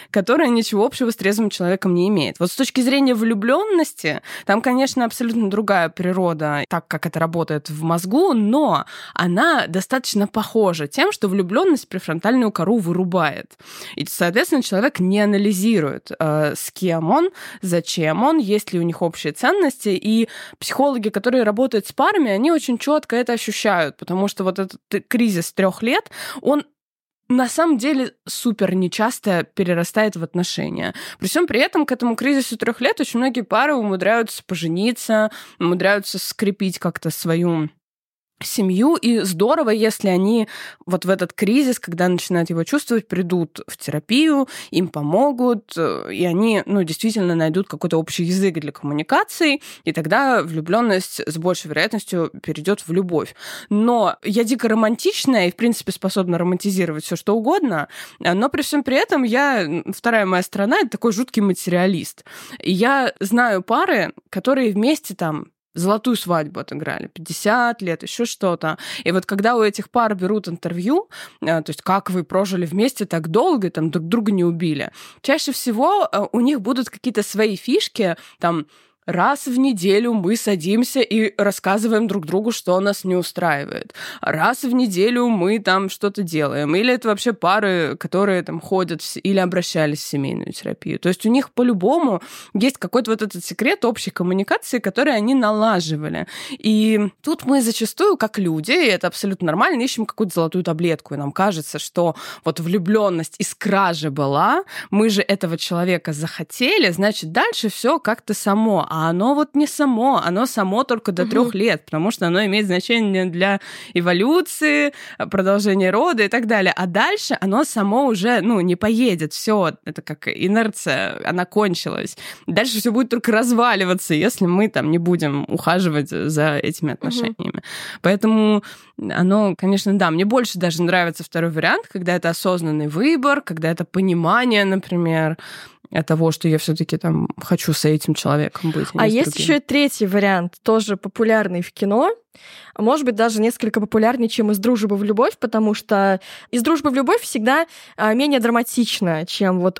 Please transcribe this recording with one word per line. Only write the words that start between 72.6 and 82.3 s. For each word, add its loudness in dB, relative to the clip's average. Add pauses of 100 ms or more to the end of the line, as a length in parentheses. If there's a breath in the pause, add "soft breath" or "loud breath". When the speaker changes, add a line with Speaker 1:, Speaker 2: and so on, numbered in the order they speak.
Speaker 1:
вместе -2
так -4
долго 2
и -8
там -2
друг -4
друга 0
не 2
убили, -2 (300 loud breath)
чаще 0
всего, 0
э, 0
у 0
них 2
будут -2
какие-то -4
свои 0
фишки, -2 (240 loud breath)
там, 0 (440 soft breath)
раз 0
в -2
неделю 2
мы 0
садимся 0
и 2
рассказываем 0
друг -4
другу, -2